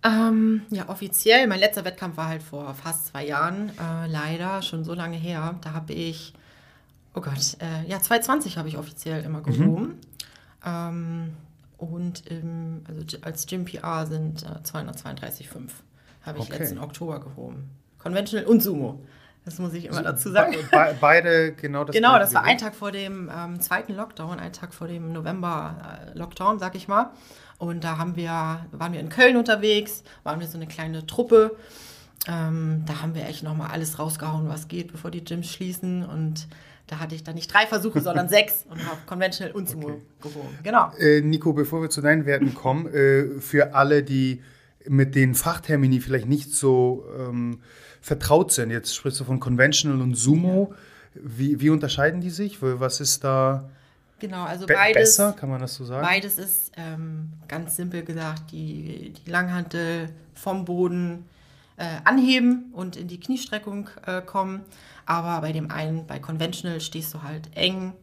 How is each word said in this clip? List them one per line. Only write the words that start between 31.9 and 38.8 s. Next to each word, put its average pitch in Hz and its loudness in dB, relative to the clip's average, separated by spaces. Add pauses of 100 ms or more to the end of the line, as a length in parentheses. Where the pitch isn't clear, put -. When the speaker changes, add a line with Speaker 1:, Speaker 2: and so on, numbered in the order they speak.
Speaker 1:
Ähm, 160 0
da 151 -4
haben 160 -4
wir 156 -6
echt 156 -10
nochmal 156 -4
alles 160 -6
rausgehauen, 156 -2
was 151 -6
geht, 170 -8
bevor - -10
die 170 -10
Gyms 175 -6
schließen. 180 -4
Und 156 -4 (400)
da 156 -10
hatte 160 -8
ich 160 -12
dann 165 -10
nicht 160 -8
drei 214 8
Versuche, 214 0
sondern 175 0
Speaker 2:
<laughs> - -
Speaker 1:
sechs 208 4
und 165 -12